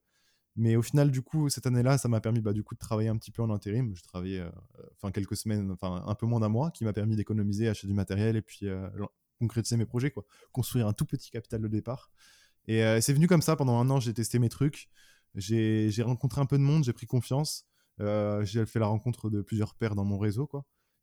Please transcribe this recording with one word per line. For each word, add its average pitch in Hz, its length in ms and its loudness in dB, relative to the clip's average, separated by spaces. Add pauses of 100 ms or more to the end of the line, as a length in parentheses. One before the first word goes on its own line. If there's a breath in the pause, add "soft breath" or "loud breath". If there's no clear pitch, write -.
(560)
Mais 113 200 4
au 117 60 6
final, 143 300 4
du 131 100 -2
coup, 151 280 0
cette - 180 -4
année-là, 127 300 4
ça 123 100 -2
m'a 113 140 2
permis, 113 180 0
bah, 107 140 0
du 104 100 -2
coup, - 120 -14
de - 40 -16
travailler 110 300 -2
un 110 80 0
petit - 140 -10
peu - 100 -6
en 113 80 0
intérim. 107 440 -2
J'ai 87 100 -14
travaillé, 92 360 -6
euh, 85 100 -6 (460)
enfin, 98 160 -6
quelques 101 240 -4
semaines, 104 340 -2
enfin, 90 360 -6
un 110 100 -2
peu - 100 -4
moins 117 140 2
d'un 107 100 2
mois, 131 220 0
qui - 140 -6
m'a 104 80 -2
permis 107 240 0
d'économiser, 104 500 0
acheter 101 200 -4
du 98 60 -2
matériel 101 440 0
et 107 40 0
puis, - 260 -10
euh, 95 280 -6
lan-, 101 160 -8 (280)
concrétiser 117 360 0
mes 113 100 2
projets, 123 260 -2
quoi. - 140 -12 (280 soft breath)
Construire 120 340 0
un 104 60 0
tout 151 120 -2
petit - 240 -6
capital 113 320 -6
de 110 60 -2
départ. 107 420 -4 (580 soft breath)
Et, 110 160 4
euh, 113 180 4
c'est 139 120 2
venu 156 140 6
comme 175 140 6
ça. 160 160 2
Pendant 127 200 2
un 123 120 4
an, 135 100 2
j'ai 117 140 -2
testé 117 260 0
mes 120 100 4
trucs. - 400 -2 (460 soft breath)
J'ai, 110 560 2
j'ai 110 120 -2
rencontré 123 380 -2
un 139 40 2
peu 139 120 2
de 139 60 4
monde, 147 220 4
j'ai 120 80 0
pris - 120 -14
confiance. 131 640 -2 (320)
Euh, 104 460 0
j'ai 110 200 0
fait 113 140 -2
la 110 80 4
rencontre 110 420 -2
de 104 120 0
plusieurs 107 340 -2
pairs 110 180 -2
dans 101 120 0
mon 101 120 0
réseau, 107 300 -2
quoi, 139 180 -10 (380)